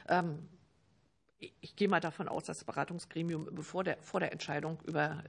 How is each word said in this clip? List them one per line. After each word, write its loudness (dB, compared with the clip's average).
Ähm, 2
ich, -12
ich -16
gehe 4
mal 6
davon -2
aus, -2
dass -6
das -12
Beratungsgremium -2
bevor -4
der, 0
vor 0
der 0
Entscheidung -2
über, 2